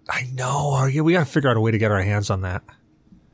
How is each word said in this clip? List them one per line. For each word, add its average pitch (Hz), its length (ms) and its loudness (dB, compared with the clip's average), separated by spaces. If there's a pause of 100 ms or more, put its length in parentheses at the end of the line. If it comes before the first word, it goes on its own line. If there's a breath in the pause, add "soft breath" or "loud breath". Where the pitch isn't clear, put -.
I - 140 -6 (100)
know. 131 440 -2
Oh, 135 80 2
yeah, 135 160 0
we 160 120 4
gotta 170 120 2
figure 143 240 0
out 117 80 2
a 110 40 2
way 110 100 2
to 110 60 2
get 104 140 2
our 101 100 2
hands 104 280 0
on 95 120 -2
that. 95 220 -6 (720 soft breath)